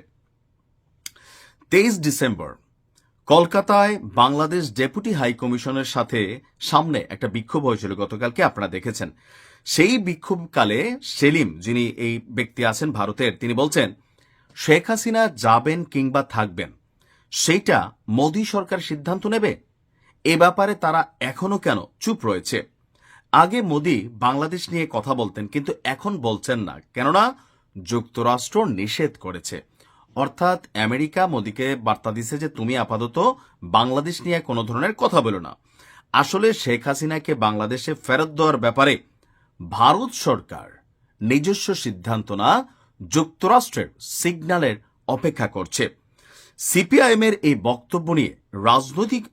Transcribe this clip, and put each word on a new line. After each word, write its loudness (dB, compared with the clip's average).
তেইশ 4
ডিসেম্বর -2
কলকাতায় 4
বাংলাদেশ 2
ডেপুটি -2
হাই 0
কমিশনের -4
সাথে -2
সামনে 0
একটা -6
বিক্ষোভ -4
হয়েছিল -2
গতকালকে, -6
আপনারা 0
দেখেছেন। -8
সেই 4
বিক্ষোভকালে -2
সেলিম, 2
যিনি 0
এই -2
ব্যক্তি -6
আছেন 0
ভারতের, -2
তিনি -4
বলছেন, 2
"শেখ 4
হাসিনা 0
যাবেন 2
কিংবা -2
থাকবেন, -4
সেইটা 2
মোদি 0
সরকার -4
সিদ্ধান্ত -6
নেবে, 0
এ 4
ব্যাপারে 4
তারা 0
এখনো -4
কেন 0
চুপ -4
রয়েছে? -2
আগে 6
মোদি 0
বাংলাদেশ -2
নিয়ে -2
কথা -4
বলতেন, -4
কিন্তু -6
এখন -4
বলছেন -4
না, -8
কেননা 4
যুক্তরাষ্ট্র -2
নিষেধ -2
করেছে।" -12
অর্থাৎ 0
আমেরিকা 0
মোদিকে -4
বার্তা -2
দিছে -6
যে -4
তুমি -4
আপাতত -2
বাংলাদেশ 0
নিয়ে -2
কোনো -4
ধরনের -2
কথা 2
বলো -2
না। -14
আসলে 2
শেখ -2
হাসিনাকে -2
বাংলাদেশে -2
ফেরত 0
দেওয়ার 2
ব্যাপারে 4
ভারত 2
সরকার -4
নিজস্ব 2
সিদ্ধান্ত -6
না, 2
যুক্তরাষ্ট্রের 2
সিগন্যালের -2
অপেক্ষা -2
করছে। -4
সিপিআইএম 4
এর 4
এই 4
বক্তব্য -4
নিয়ে 2
রাজনৈতিক 0